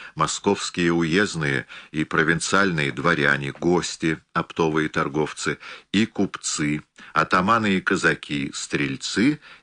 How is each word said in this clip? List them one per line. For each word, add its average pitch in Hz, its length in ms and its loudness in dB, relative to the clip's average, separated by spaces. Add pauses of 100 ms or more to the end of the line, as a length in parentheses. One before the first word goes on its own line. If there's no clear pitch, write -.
(160)
московские 85 760 0
уездные 82 760 0 (240)
и 78 120 -2
провинциальные 80 880 2
дворяне, 71 600 0
гости, 82 680 0 (140)
оптовые 80 560 0
торговцы 76 680 -4 (320)
и 110 160 2
купцы, 76 760 -4 (320)
атаманы 98 640 2
и 87 60 0
казаки, 78 720 -2
стрельцы 139 840 -2 (240)